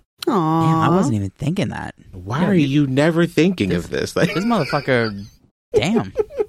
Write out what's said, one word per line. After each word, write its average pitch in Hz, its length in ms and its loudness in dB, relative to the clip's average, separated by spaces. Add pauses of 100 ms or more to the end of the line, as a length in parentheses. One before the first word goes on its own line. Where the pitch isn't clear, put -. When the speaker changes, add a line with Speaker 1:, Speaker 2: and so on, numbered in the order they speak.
(280)
Speaker 1:
Aw. 165 380 2
Speaker 2:
Damn, 160 260 2
I - 20 2
wasn't 156 200 2
even 98 160 -2
thinking 170 400 -4
that. - 240 -10 (180)
Speaker 3:
Why 101 300 -6
Speaker 2:
Yeah, 185 60 0
Speaker 3:
are 202 60 2
Speaker 2:
you 151 120 4
Speaker 3:
you 143 200 2
never 156 380 2
thinking 170 460 0
Speaker 2:
this, 87 160 -2
Speaker 3:
of - 40 -12
this? - 260 -4
<laughs> - 0 -
Like - 180 2
Speaker 2:
this 196 100 -2
motherfucker, 127 800 0 (480)
damn. 226 400 0 (360)